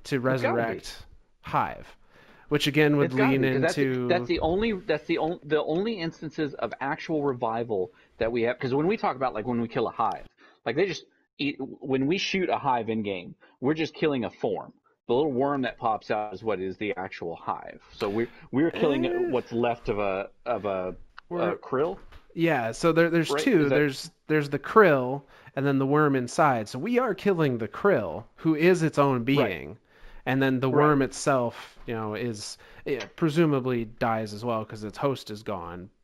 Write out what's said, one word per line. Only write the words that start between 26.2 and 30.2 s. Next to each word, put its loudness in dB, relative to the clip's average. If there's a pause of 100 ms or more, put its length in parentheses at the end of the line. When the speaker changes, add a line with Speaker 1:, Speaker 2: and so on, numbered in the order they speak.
Speaker 1:
So -10
we 0
are 0
killing 2
the -4
krill, 0 (100)
who 0
is 4
its 0
own 4
Speaker 2:
Right. -4
Speaker 1:
being. 0 (500)